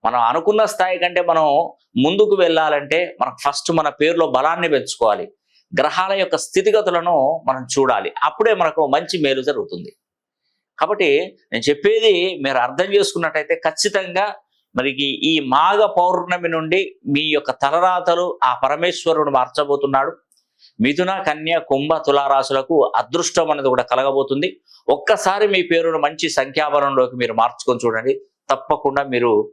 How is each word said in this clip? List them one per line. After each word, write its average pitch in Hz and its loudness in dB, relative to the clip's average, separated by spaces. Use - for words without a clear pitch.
మనం 113 0
అనుకున్న 202 2
స్థాయి 185 0
కంటే 180 0
మనం 160 4
ముందుకు 202 4
వెళ్ళాలంటే 156 2
మనం 123 -2
ఫస్ట్ - -2
మన 151 0
పేరులో 165 2
బలాన్ని 165 2
పెంచుకోవాలి, 107 0
గ్రహాల 180 0
యొక్క 180 0
స్థితిగతులను 185 2
మనం 131 -2
చూడాలి, 123 0
అప్పుడే 214 2
మనకు 160 0
మంచి 170 -4
మేలు 135 0
జరుగుతుంది. 104 -8
కాబట్టి 185 0
నేను - -4
చెప్పేది 208 2
మీరు 135 0
అర్థం 151 -2
చేసుకున్నట్టయితే 165 0
ఖచ్చితంగా 190 -2
మరి 131 0
ఈ, - -2
ఈ - 2
మాఘ 185 4
పౌర్ణమి 175 0
నుండి 160 0
మీ 147 0
యొక్క 143 -2
తలరాతలు 175 0
ఆ - 2
పరమేశ్వరుడు 156 -2
మార్చబోతున్నాడు. 139 -2
మిథున, 160 0
కన్య, 156 -2
కుంభ, 143 0
తులారాశులకు 139 0
అదృష్టం 160 -2
అనేది 139 0
కూడా 123 0
కలగబోతుంది. 135 0
ఒక్కసారి 202 2
మీ 185 2
పేరును 165 0
మంచి 160 -2
సంఖ్యాబలంలోకి 139 0
మీరు 113 -2
మార్చుకొని 120 0
చూడండి, 117 0
తప్పకుండా 139 0
మీరు 120 2